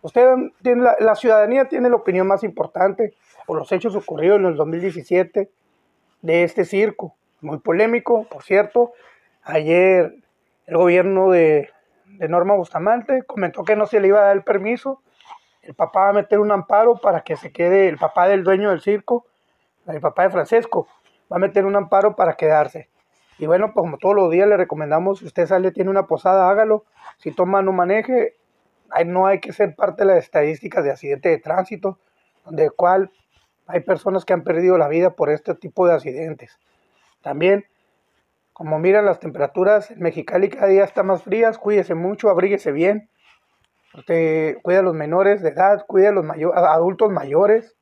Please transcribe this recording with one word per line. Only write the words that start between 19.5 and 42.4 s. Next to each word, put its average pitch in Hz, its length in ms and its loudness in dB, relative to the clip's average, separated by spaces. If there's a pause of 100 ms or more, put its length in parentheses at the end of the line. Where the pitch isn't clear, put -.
el 156 140 -10
papá 165 220 -4
de 190 60 2
Francesco, 185 580 -2 (440)
va 175 60 -6
a - 20 -2
meter 196 260 0
un 196 100 -2
amparo 202 400 0
para 165 200 0
quedarse. 156 540 -2 (500)
Y 156 80 -8
bueno, 185 260 0
pues 202 80 -2
como 160 160 -6
todos 190 180 0
los 185 140 2
días 180 180 2
le 208 80 4
recomendamos, 165 600 -2
si - 80 -20
usted 165 220 -4
sale, 185 240 0
tiene 185 180 -4
una 196 160 0
posada, 185 420 0
hágalo. 214 380 0 (320)
Si - 140 -12
toma, 190 320 -2
no 190 80 -2
maneje, 208 640 -2 (600)
hay, 165 100 0
no 185 220 0
hay 196 140 0
que 208 100 -14
ser 190 240 -4
parte 202 280 -4
de 196 100 4
las 165 100 2
estadísticas 156 640 -4
de 139 60 -2
accidente 139 360 -6
de 165 100 2
tránsito, 185 600 -6 (460)
donde 156 240 -2
cual 185 420 0 (560)
hay 170 140 -4
personas 190 420 -4
que - 80 -4
han 175 120 -2
perdido 180 340 0
la 151 100 2
vida 170 240 0
por 156 180 -4
este 151 240 -4
tipo 180 320 -4
de 175 80 4
accidentes. 151 640 -8 (640)
También, 175 440 -2 (880)
como 156 260 -6
miran 196 260 2
las 190 140 -2
temperaturas, 170 720 -2
en - 80 -20
Mexicali 170 480 -4
cada 208 200 -2
día 196 180 4
está 196 180 -4
más 190 200 -2
frías, 220 340 -2
cuídese 202 360 -2
mucho, 196 360 -2
abríguese 190 420 2